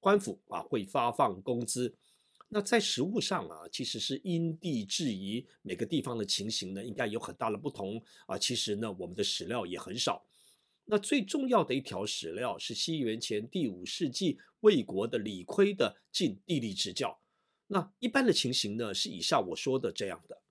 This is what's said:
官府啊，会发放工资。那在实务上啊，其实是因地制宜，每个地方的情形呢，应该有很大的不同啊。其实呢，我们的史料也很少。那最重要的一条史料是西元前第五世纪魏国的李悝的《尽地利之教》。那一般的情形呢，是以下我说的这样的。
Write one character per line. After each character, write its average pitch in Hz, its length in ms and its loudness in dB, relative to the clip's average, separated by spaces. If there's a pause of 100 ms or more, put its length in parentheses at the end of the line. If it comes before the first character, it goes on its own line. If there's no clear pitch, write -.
官 196 180 6
府 156 300 -2
啊， 85 140 -4
会 107 240 -2
发 120 260 2
放 107 300 2
工 120 240 0
资。 123 280 -2 (560)
那 208 120 0
在 220 180 4
实 160 220 0
务 202 180 0
上 - 280 -2
啊， 80 220 -14
其 - 140 -6
实 - 160 -4
是 135 240 -2
因 165 320 0
地 156 260 -2
制 120 300 -2
宜， 101 340 -4 (140)
每 117 160 -6
个 120 80 -2
地 139 160 0
方 123 160 -4
的 107 80 -2
情 101 260 -2
形 95 220 -4
呢， 98 100 -6
应 113 120 -8
该 120 120 0
有 107 140 -2
很 - 160 -10
大 113 140 -2
的 104 80 -2
不 143 120 -4
同 104 320 -6 (240)
啊。 95 120 -4
其 - 180 0
实 107 200 0
呢， 110 220 -4
我 113 80 -6
们 90 80 -10
的 101 80 -2
史 - 220 -2
料 110 220 -2
也 87 120 -6
很 92 180 -8
少。 - 300 0 (600)
那 214 120 4
最 240 240 2
重 269 240 -2
要 233 160 6
的 131 120 0
一 135 60 2
条 101 260 -4
史 - 260 -6
料 104 260 -4
是 - 160 -6
西 160 240 -2
元 113 220 0
前 110 280 -2
第 160 200 0
五 90 160 -8
世 147 240 -2
纪 143 300 0 (220)
魏 202 220 8
国 98 240 -2
的 117 120 -2
李 101 260 -6
悝 202 320 4
的 - 220 0 (120)
《尽 113 360 0
地 165 120 2
利 113 140 -2
之 95 200 -2
教》。 - 280 -4 (460)
那 196 320 0
一 247 100 -2
般 262 180 4
的 208 60 6
情 - 200 4
形 107 260 0
呢， 107 160 -4
是 - 160 -2
以 87 100 -8
下 117 200 4
我 87 140 -4
说 131 240 0
的 110 140 -2
这 104 140 -4
样 87 200 -8
的。 - 140 -16 (100)